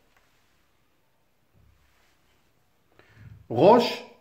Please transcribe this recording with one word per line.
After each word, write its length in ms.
Roche 560